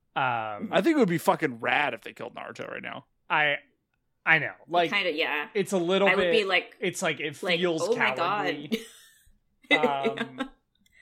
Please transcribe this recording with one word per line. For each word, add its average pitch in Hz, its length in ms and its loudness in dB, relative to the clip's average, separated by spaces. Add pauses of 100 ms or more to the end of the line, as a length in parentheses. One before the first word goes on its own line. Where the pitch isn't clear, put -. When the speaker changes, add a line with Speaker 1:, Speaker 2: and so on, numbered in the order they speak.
(160)
Speaker 1:
Um, 113 560 -4
Speaker 2:
I 170 100 2
think 311 160 2
it - 20 2
would 214 100 4
be 170 80 0
fucking 151 440 0
rad 127 340 0
if 110 60 -18
they - 120 -16
killed - 220 -12
Naruto - 340 -12
right - 140 -10
now. 123 220 -12 (240)
Speaker 1:
I, 151 280 2 (680)
I 160 140 6
know. 117 140 -4 (140)
Like, 170 240 2
Speaker 3:
Kinda, 190 220 0
yeah. 147 420 -2
Speaker 1:
it's 196 180 0
a 196 60 0
little 190 280 4
Speaker 3:
I 185 80 4
would 196 100 2
Speaker 1:
bit, 175 60 2
Speaker 3:
be 208 120 4
like, 185 360 0
Speaker 1:
it's 190 220 -4
like, 160 180 -2
it 147 220 -8
Speaker 3:
like, 175 180 0
Speaker 1:
feels 170 220 2
Speaker 3:
"Oh 208 140 0
my 131 180 2
Speaker 1:
cowardly. 170 540 -2
Speaker 3:
God." 220 120 -2 (920)
<laughs> 277 480 2
Speaker 1:
Um, 262 300 -8 (520)